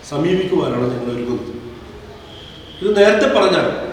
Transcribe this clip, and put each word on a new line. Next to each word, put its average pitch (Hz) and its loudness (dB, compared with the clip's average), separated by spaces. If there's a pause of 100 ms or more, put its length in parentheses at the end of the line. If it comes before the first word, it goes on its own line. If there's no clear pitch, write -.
സമീപിക്കുവാനാണ് 147 0
ഞങ്ങൾ 120 -4
ഒരുങ്ങുന്നത്. 120 -4 (1300)
ഇത് 196 2 (100)
നേരത്തെ 220 6
പറഞ്ഞാൽ - 4 (260)